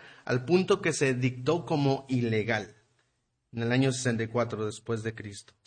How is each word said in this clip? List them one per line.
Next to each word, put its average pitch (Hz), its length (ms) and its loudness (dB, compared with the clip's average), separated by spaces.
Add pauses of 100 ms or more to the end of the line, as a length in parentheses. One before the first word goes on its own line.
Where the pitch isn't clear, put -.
(240)
al 127 220 -2
punto 185 340 4
que 160 140 0
se 135 180 2
dictó 127 540 0
como 143 420 0
ilegal 110 680 0 (760)
en 117 100 -4
el 117 80 0
año 131 220 4
sesenta 117 300 -2
y 113 60 -4
cuatro 113 360 -2
después 110 380 -6
de 110 120 -6
Cristo. 104 380 -16 (140)